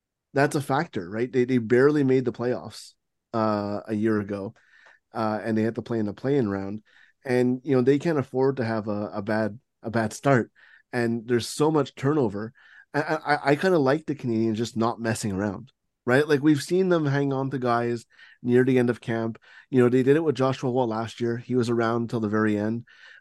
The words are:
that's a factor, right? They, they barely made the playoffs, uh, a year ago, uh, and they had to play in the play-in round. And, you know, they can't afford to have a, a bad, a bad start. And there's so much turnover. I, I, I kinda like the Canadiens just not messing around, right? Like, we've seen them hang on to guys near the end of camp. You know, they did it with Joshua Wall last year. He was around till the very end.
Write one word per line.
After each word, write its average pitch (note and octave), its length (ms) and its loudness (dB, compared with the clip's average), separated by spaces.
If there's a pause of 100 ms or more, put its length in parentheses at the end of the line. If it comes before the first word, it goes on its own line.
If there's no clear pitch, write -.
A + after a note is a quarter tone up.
(320)
that's C#3+ 240 2
a D3 40 0
factor, C3 480 -4
right? A2+ 240 -6
They, B2 120 2
they B2+ 140 2
barely C3 460 4
made C3 200 2
the A#2 80 -2
playoffs, A2 600 -8 (400)
uh, G#2 540 -2
a A2 80 -4
year G#2+ 260 0
ago, G2+ 340 -8 (580)
uh, A2 300 -2
and A2 140 -4
they A2 60 2
had A2+ 140 -2
to A#2 60 -6
play A#2 160 -4
in G#2+ 80 -2
the G2+ 60 -6
play-in C3 360 -2
round. G2 340 -6 (420)
And, B2 400 0
you C#3+ 100 0
know, B2+ 80 4
they C#3 160 4
can't D#3 200 -2
afford C3 400 0
to A#2+ 60 -2
have A2 240 -4
a, G#2 260 -6
a G#2 80 -6
bad, G#2+ 360 -2 (240)
a A#2 80 -10
bad A2 220 -2
start. C3 380 2 (420)
And A#2 340 -4
there's A#2+ 220 0
so D#3 220 0
much D3 240 0
turnover. A#2 580 -2 (400)
I, D3 80 -2 (260)
I, C#3 240 0
I D3 60 4
kinda F#3 220 2
like C#3+ 280 2
the D3+ 80 -4
Canadiens A2+ 400 -2
just A2 220 -6
not A2 240 0
messing A2+ 320 -2
around, F#2+ 400 -4 (340)
right? C#3 220 4
Like, C#3+ 140 2
we've D3 200 4
seen F#3 260 0
them E3 180 2
hang C#3 260 0
on C3+ 180 -4
to C3+ 80 -6
guys A#2+ 460 -2 (380)
near B2 200 6
the B2+ 160 4
end B2 120 4
of A#2 100 -4
camp. A2+ 380 -4 (320)
You B2+ 100 4
know, B2 80 8
they B2+ 140 4
did C#3 140 6
it E3 60 0
with C#3+ 140 0
Joshua C3 340 0
Wall B2+ 160 0
last A2 340 -6
year. A#2 160 -2
He B2 200 -4
was A#2 140 2
around A#2 400 0
till A#2 100 -4
the A2 80 -2
very G#2+ 300 2
end. A2 260 -4 (360)